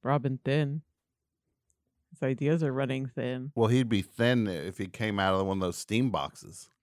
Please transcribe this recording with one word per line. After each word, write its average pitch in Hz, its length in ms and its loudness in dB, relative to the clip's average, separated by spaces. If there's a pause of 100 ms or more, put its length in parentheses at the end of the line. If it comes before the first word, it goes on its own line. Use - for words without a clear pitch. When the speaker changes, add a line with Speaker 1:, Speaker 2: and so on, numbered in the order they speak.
Speaker 1:
Robin 131 420 0
Thin. 147 380 -2 (1300)
His - 120 -10
ideas 143 400 0
are 139 100 0
running 131 340 -2
thin. 127 480 -6
Speaker 2:
Well, 113 140 4
he'd 123 200 4
be 104 140 2
thin 117 460 2
if 87 280 -6
he 98 100 -6
came 104 320 -4
out 95 160 4
of 95 120 2
one 98 120 0
of 95 40 -2
those 90 160 -2
steam 117 320 0
boxes. - 580 -8 (140)